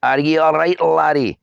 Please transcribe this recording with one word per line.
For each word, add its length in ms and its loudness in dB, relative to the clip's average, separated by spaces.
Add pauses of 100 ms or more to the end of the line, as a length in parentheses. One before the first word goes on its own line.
Are 160 0
ye 180 0
all 160 2
right, 280 0
laddie? 600 0